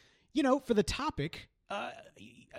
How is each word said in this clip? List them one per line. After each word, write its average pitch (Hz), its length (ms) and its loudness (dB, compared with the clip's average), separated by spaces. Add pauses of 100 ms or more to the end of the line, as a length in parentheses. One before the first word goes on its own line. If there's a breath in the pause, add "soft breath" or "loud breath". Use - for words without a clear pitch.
(320 soft breath)
you 302 120 2
know, 262 160 4
for - 140 0
the 208 100 6
topic, - 640 -4 (200)
uh, 214 220 -6 (680)